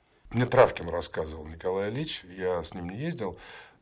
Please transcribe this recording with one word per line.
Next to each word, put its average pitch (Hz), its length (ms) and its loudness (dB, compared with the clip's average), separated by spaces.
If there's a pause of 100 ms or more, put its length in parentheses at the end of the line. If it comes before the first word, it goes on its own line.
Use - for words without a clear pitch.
(300)
Мне 120 160 2
Травкин 123 420 6
рассказывал, 80 580 -4
Николай 92 440 -2
Ильич, 147 340 -4
я 90 400 -2
с - 100 -6
ним 87 160 -6
не 95 60 -8
ездил, 127 400 -4 (460)